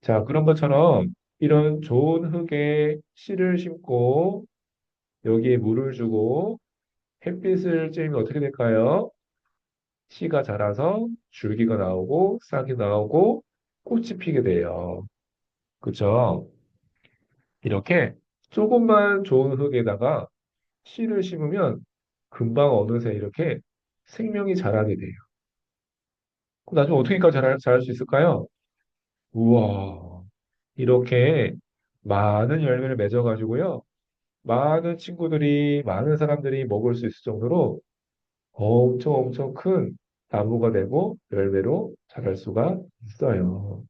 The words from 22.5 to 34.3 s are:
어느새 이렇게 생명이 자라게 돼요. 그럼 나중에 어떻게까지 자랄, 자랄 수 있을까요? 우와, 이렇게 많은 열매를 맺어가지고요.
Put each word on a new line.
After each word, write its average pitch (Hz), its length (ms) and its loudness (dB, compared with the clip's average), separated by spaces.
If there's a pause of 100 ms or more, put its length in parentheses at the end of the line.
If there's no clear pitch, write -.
어느새 113 400 0
이렇게 104 460 -4 (460)
생명이 202 500 -4
자라게 107 400 0
돼요. 92 180 -10 (1500)
그럼 147 180 2
나중에 147 160 2
어떻게까지 175 340 4
자랄, 131 260 2
자랄 123 220 4
수 127 100 -6
있을까요? 127 560 0 (840)
우와, 98 880 0 (520)
이렇게 123 760 2 (480)
많은 104 600 0
열매를 131 340 0
맺어가지고요. 113 840 -2 (600)